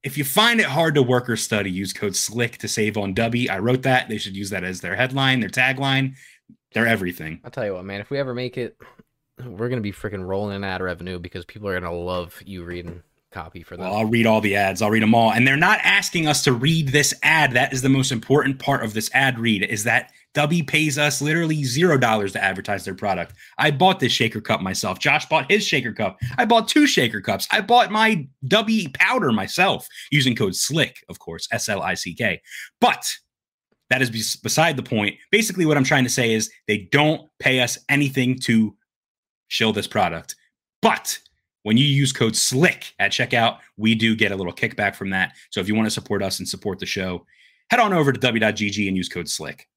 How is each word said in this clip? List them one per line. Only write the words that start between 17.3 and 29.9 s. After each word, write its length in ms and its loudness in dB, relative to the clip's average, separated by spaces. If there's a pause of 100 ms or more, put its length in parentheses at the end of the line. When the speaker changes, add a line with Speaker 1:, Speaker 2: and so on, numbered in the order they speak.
Speaker 1:
That 220 2
is 80 -4
the 80 2
most 220 4
important 480 0
part 240 0
of 100 -6
this 200 -4
ad 260 2
read, 240 2
is 200 -4
that 280 0 (240)
Dubby 300 0
pays 320 0
us 240 0
literally 420 0
zero 340 4
dollars 360 2
to 100 -4
advertise 420 -4
their 100 -8
product. 380 -4 (240)
I 140 2
bought 280 2
this 120 0
shaker 300 0
cup 200 -2
myself. 380 -4
Josh 280 0
bought 240 0
his 140 2
shaker 260 -2
cup. 280 -4 (180)
I 80 4
bought 220 4
two 200 4
shaker 340 0
cups. 300 -4
I 100 2
bought 300 4
my 360 2 (180)
Dubby 480 0
powder 380 0
myself 560 0 (240)